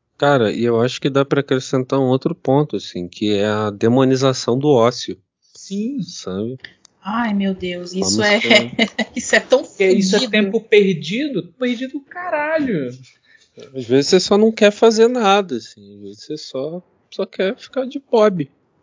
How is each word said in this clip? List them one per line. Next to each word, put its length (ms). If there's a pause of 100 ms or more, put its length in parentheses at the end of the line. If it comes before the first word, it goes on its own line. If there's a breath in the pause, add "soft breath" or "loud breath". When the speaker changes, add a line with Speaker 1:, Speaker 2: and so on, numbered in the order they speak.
(160)
Speaker 1:
Cara, 340
e 140
eu 160
acho 200
que 100
dá 140
pra 160
acrescentar 580
um 100
outro 260
ponto, 420
assim, 320
que 260
é 120
a 240
demonização 880
do 100
ócio. 520 (340)
Speaker 2:
Sim. 480
Speaker 1:
Sabe? 540 (440 loud breath)
Speaker 3:
Ai, 340
meu 200
Deus, 380
isso 240
Speaker 1:
Vamos 40
Speaker 3:
é, 200
Speaker 1:
ter 320 (380)
Speaker 3:
<laughs> 60
isso 180
é 60
tão 240
Speaker 2:
Porque 240
isso 280
é 40
Speaker 3:
fodido. 120
Speaker 2:
tempo 280
perdido, 1000
perdido 360
do 60
caralho. 880 (840 soft breath)
Speaker 1:
Às 100
vezes 260
você 100
só 180
não 140
quer 200
fazer 360
nada, 480
assim, 400
às 60
vezes 220
você 120
só, 460 (280)
só 160
quer 300
ficar 300
de 140
bob, 500 (320)